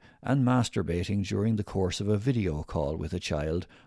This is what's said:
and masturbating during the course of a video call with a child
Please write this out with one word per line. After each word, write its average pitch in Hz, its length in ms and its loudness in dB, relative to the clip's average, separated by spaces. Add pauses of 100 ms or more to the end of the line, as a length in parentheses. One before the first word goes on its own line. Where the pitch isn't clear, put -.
(200)
and 135 240 2
masturbating 98 840 2
during 104 280 2
the 101 100 0
course 95 360 -2
of 101 80 0
a 104 80 4
video 101 480 0
call 76 320 -2
with 82 160 -6
a 87 80 -2
child 80 480 -2 (180)